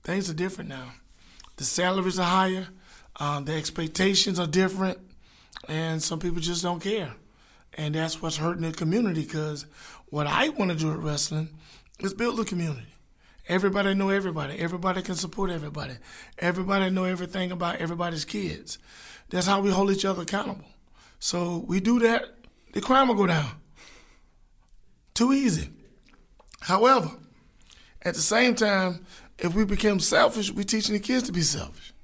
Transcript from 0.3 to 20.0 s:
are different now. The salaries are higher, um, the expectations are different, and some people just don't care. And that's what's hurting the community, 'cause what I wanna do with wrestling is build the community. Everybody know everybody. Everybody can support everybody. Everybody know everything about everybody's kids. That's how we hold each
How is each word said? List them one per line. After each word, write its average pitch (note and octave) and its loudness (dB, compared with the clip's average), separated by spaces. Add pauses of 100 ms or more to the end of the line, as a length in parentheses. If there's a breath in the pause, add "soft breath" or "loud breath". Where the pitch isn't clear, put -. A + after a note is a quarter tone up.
are D#3+ -6
different F3+ -6
now. B2+ -12 (640 loud breath)
The C#3 -8
salaries F#3 2
are F3+ 2
higher, F#3 2 (480 loud breath)
um, D3 -4
the D3+ -2
expectations F3 0
are F3 0
different, F#3+ 0 (720 loud breath)
and D#3+ -2
some D#3+ -2
people E3+ -2
just E3+ -2
don't F3 -2
care. F#3+ -4 (600 soft breath)
And D3+ -4
that's D#3+ -2
what's D#3 -4
hurting E3 -2
the E3 -4
community, E3+ 0
'cause D3+ -6 (400 loud breath)
what D3 -4
I F3 2
wanna G3 0
do D#3 0
with D#3 -2
wrestling D#3 -2 (500 loud breath)
is G3 -4
build A#3 -2
the A3 0
community. D#3 -4 (600 soft breath)
Everybody G3 2
know G3 2
everybody. E3 -2
Everybody F3+ -2
can F#3+ -6
support F#3 -2
everybody. D3 -8 (440 loud breath)
Everybody F#3 0
know F#3 0
everything F3+ -4
about F3 -4
everybody's E3+ -4
kids. - -6 (520 loud breath)
That's F3+ 0
how G3 4
we G3 2
hold G3 4
each G3 0